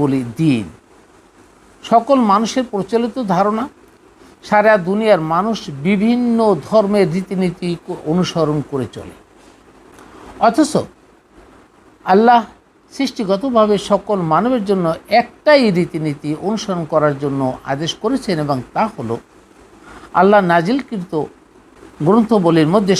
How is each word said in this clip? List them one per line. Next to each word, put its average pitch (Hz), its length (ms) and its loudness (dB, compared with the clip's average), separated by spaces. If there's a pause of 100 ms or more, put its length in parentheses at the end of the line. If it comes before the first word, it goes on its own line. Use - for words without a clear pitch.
বলি 135 200 0 (200)
দিন। 127 240 0 (1200)
সকল 233 340 2 (140)
মানুষের 226 400 0
প্রচলিত 226 440 -4 (200)
ধারণা, 208 280 0 (840)
সারা 208 260 4 (160)
দুনিয়ার 208 320 2 (120)
মানুষ 202 240 -2 (300)
বিভিন্ন 226 520 0 (280)
ধর্মের 202 480 2
রীতিনীতি 180 540 -4 (420)
অনুসরণ 160 460 0 (140)
করে 131 240 -4
চলে, 85 200 -16 (1300)
অথচ - 260 0 (1300)
আল্লাহ 233 340 4 (540)
সৃষ্টিগতভাবে 214 840 0 (160)
সকল 202 260 -2 (160)
মানবের 226 360 0
জন্য 190 160 0 (360)
একটাই 285 420 2 (140)
রীতিনীতি 156 520 -4 (180)
অনুসরণ 196 360 -4 (100)
করার 147 300 2
জন্য 139 180 -4 (300)
আদেশ 151 200 -6 (120)
করেছেন, 226 320 -2 (100)
এবং 139 120 -2 (160)
তা 180 100 -2 (120)
হলো 113 200 -6 (1040)
আল্লাহ 202 200 6 (140)
নাজিলকৃত 185 600 -2 (920)
গ্রন্থবলীর 175 680 4
মধ্যে 196 240 2